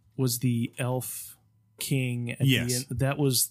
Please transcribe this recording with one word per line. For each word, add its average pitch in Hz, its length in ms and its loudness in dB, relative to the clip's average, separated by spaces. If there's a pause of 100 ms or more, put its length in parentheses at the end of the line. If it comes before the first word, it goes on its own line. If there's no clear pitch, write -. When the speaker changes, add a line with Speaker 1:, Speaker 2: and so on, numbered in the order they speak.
(160)
Speaker 1:
was 127 240 0
the 120 380 0
elf - 580 -6 (440)
king 123 520 -2
at 139 140 0
Speaker 2:
Yes. 120 220 4
Speaker 1:
the 123 80 0
end. 127 240 -4
That 135 180 0
was, 135 340 2